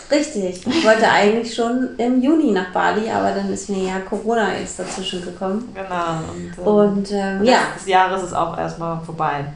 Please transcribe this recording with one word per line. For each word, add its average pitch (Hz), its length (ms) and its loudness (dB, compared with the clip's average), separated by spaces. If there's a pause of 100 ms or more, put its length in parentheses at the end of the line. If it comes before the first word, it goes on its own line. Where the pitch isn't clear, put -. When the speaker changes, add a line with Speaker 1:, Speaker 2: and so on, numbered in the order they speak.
(120)
Speaker 1:
Richtig. 202 560 -2
Ich 202 180 2
wollte 220 240 6
eigentlich 208 460 2
schon 247 420 0
im 247 240 2
Juni 294 300 4
nach 190 220 0
Bali, 185 360 0
aber 196 220 0
dann 196 200 -2
ist 196 180 -6
mir 190 180 -2
ja 190 200 -4
Corona 208 420 0 (100)
jetzt 185 180 -10
dazwischen 185 460 -6
gekommen. 190 500 -6
Speaker 2:
Genau. 175 460 -4 (140)
Und, 175 240 -10
ähm, 202 400 4
Speaker 1:
Und, 196 140 -4
ähm, 196 280 0
Speaker 2:
Rest 226 120 4
Speaker 1:
ja. 220 80 6 (180)
Speaker 2:
des - 100 -10
Jahres 185 360 4
ist 175 100 -6
auch 165 240 -2
erstmal 165 440 -4
vorbei. 147 440 -4 (100)